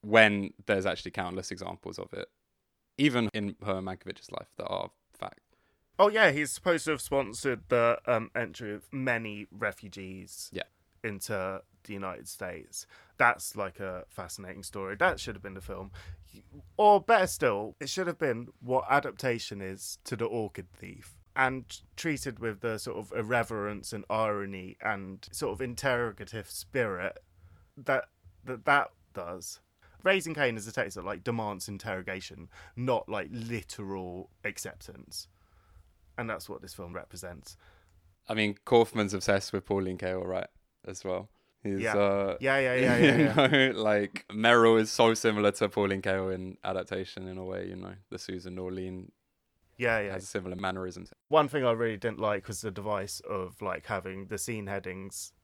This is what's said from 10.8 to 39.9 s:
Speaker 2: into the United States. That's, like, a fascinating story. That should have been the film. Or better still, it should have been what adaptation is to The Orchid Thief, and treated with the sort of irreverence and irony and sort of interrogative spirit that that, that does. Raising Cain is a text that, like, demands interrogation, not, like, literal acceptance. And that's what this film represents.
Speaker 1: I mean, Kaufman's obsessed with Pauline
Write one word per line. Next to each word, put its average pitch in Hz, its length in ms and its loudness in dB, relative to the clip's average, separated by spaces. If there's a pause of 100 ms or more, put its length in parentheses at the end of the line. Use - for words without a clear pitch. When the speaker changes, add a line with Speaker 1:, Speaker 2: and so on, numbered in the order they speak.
Speaker 2:
into 95 580 -4 (220)
the 107 100 -12
United 92 360 -8
States. - 580 -12 (300)
That's, - 400 2
like, 98 240 -6
a 92 260 -6
fascinating 92 560 -12
story. 98 320 -8
That 170 240 2
should 113 160 -8
have 95 80 -16
been 95 120 -12
the 95 60 -12
film. 95 300 -10 (880)
Or 208 240 8
better 196 260 6
still, 107 540 0
it 135 80 -6
should 185 180 -2
have 170 100 -4
been 120 300 0 (140)
what 127 280 2
adaptation 120 720 0
is 95 460 -10
to 127 100 -6
The 110 100 -4
Orchid 107 460 -4
Thief, - 460 -18 (180)
and 131 300 0 (320)
treated 135 420 -4
with 110 220 -6
the 113 160 -2
sort - 200 -8
of 101 140 -10
irreverence 107 800 -2
and 104 180 -10
irony 101 720 -2
and 98 520 -6
sort 127 180 -4
of 104 100 -6
interrogative 120 880 -4
spirit 98 680 -4 (580)
that 135 300 0 (400)
that, 123 180 -10
that 143 280 4 (220)
does. 90 460 -10 (420)
Raising 185 320 2
Cain 135 220 2
is 104 100 -6
a 113 60 -10
text 104 240 -2
that, 90 80 -8
like, 95 220 -6
demands 107 420 -2
interrogation, 95 840 -8 (280)
not, 123 320 0
like, 98 240 -4
literal 98 960 -8 (160)
acceptance. - 840 -12 (880)
And 117 120 -6
that's 98 200 -8
what 85 120 -10
this 92 120 -16
film 87 200 -12
represents. 87 640 -14 (720)
Speaker 1:
I 110 60 -4
mean, 107 320 2
Kaufman's 110 480 6
obsessed 98 400 2
with 95 120 -4
Pauline 95 320 0